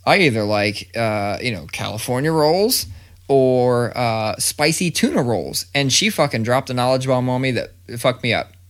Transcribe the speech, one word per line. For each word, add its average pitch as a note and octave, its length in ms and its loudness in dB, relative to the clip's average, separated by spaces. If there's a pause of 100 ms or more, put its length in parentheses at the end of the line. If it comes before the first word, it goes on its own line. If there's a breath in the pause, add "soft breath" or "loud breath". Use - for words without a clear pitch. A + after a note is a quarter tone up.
I E3 140 4
either A#2 240 2
like, G#2 520 -2
uh, G#2+ 460 -2
you B2 100 -4
know, D#2+ 200 -10
California B2 600 -4
rolls E3 540 2 (420 loud breath)
or, B2+ 720 2
uh, A2+ 400 -2
spicy D3+ 540 0
tuna B3+ 300 0
rolls." G2 440 -2 (100)
And C#3 160 2
she G3+ 180 2
fucking C3+ 340 0
dropped B2+ 260 0
a B2+ 40 -6
knowledge B2+ 340 0
bomb B2+ 220 2
on B2+ 120 -2
me C3 100 0
that A2+ 200 -4 (260)
fucked B2 260 0
me A#2 100 2
up. D#2+ 200 -2 (160)